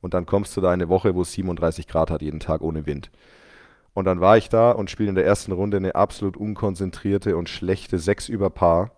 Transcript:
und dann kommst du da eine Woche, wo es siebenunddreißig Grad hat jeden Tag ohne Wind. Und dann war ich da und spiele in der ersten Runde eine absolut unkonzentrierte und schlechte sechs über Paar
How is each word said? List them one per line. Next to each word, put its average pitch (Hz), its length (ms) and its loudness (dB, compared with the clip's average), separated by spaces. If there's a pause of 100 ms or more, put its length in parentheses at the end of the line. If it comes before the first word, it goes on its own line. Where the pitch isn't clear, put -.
und 95 120 -6
dann 90 120 0
kommst 101 300 -2
du 98 60 0
da 92 80 4
eine 87 200 0
Woche, 92 260 2
wo 90 60 0
es 87 100 -4
siebenunddreißig 85 560 -4
Grad 80 240 0
hat 76 100 -4
jeden 76 200 -8
Tag 80 200 -2
ohne 80 240 -4
Wind. 71 240 -6 (840)
Und 95 120 -2
dann 90 140 2
war 101 180 8
ich - 120 0
da 117 220 6
und 101 200 -2
spiele 104 180 -2
in 95 60 -2
der 92 100 4
ersten 98 280 2
Runde 101 240 -2
eine 95 180 -2
absolut 98 400 -2
unkonzentrierte 98 1000 -2
und 85 100 -4
schlechte 90 500 -4
sechs 90 300 -2
über 98 220 0
Paar 87 480 2